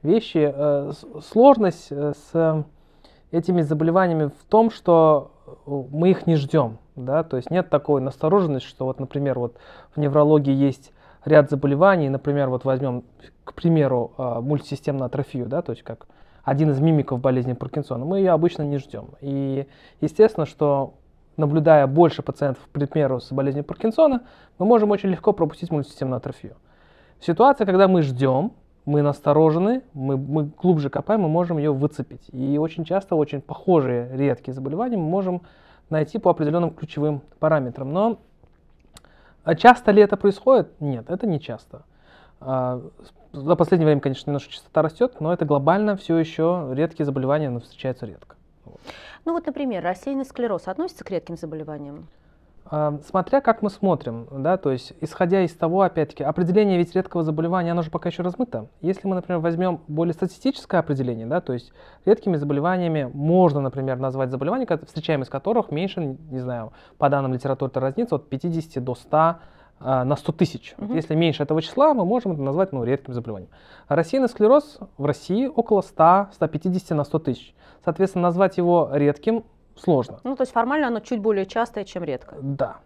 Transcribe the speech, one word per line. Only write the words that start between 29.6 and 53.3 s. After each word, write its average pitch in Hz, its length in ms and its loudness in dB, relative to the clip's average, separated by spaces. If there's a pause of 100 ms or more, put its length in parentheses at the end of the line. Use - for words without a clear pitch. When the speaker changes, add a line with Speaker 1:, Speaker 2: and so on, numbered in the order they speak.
Speaker 1:
мы, 135 220 -4
мы 143 340 -4 (120)
глубже 156 280 2
копаем, 202 320 -2
мы 175 60 0
можем 170 300 0
её 147 160 0
выцепить. 135 580 -6
И 139 260 -4
очень 160 280 -4
часто 185 320 -2
очень 143 240 -2
похожие 127 720 0
редкие 135 380 -2
заболевания 156 420 -6
мы 160 140 -4
можем 185 320 -4 (480)
найти 156 300 -4
по 185 120 2
определённым 160 400 0
ключевым 151 500 -6 (180)
параметрам. 135 520 -2
Но, 202 260 -2 (1300)
а 160 120 0
часто 240 360 6
ли 208 100 8
это 202 140 4
происходит? 202 540 2 (100)
Нет, 135 300 -6
это 185 180 -4
не 156 140 -2
часто. - 400 -16 (580)
А, 127 400 -4 (540)
с-, 151 80 -12
за 160 160 2
последнее 160 300 4
время, 147 120 4
конечно, 135 300 -6
немножко 143 240 -6
частота - 280 -2
растёт, 160 380 -2
но 160 140 -2
это 175 100 -4
глобально 165 540 0
всё 165 200 -2
ещё 160 540 -2
редкие 156 340 -4
заболевания, 139 440 -2
но 120 100 -6
встречаются - 460 -10
редко. - 300 -20 (300)
Вот. - 140 -20 (460)
Speaker 2:
Ну 330 80 -2
вот, 339 140 -4
например, 254 360 -6
рассеянный 262 420 -4
склероз 226 420 -6
относится 302 360 -8
к - 60 -16
редким 170 280 -8
заболеваниям? 151 680 -14 (600)
Speaker 1:
А, 151 400 -2
смотря 196 340 0